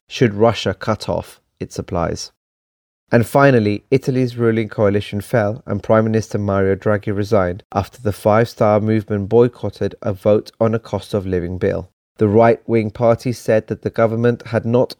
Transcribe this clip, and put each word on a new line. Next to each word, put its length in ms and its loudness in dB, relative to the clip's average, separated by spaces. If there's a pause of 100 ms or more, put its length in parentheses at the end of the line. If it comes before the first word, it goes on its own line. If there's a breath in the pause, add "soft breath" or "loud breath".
(100)
should 240 0
Russia 400 0
cut 340 -6
off 320 -6 (180)
its 160 -14
supplies. 580 -6 (800)
And 160 4
finally, 640 2
Italy's 460 0
ruling 320 0
coalition 540 -2
fell 420 -2
and 180 -6
Prime 220 4
Minister 320 -2
Mario 400 0
Draghi 400 -2
resigned 460 0 (120)
after 280 -6
the 100 -4
Five 380 2
Star 280 2
Movement 520 -2
boycotted 720 0
a 100 -4
vote 480 0
on 140 0
a 40 -4
cost 360 -8
of 100 -4
living 320 -4
bill. 320 -4 (300)
The 100 2
right-wing 640 2
party 420 0
said 360 -2
that 120 -8
the 100 -6
government 580 0
had 180 -2
not 340 0